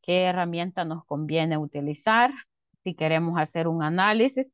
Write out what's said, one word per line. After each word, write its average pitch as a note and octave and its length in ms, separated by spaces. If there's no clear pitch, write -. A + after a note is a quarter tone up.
Qué F3+ 240
herramienta F3 600
nos D#3+ 200
conviene D#3 520
utilizar D3+ 720
si F3+ 120
queremos D#3+ 440
hacer E3 280
un E3 140
análisis G#3+ 720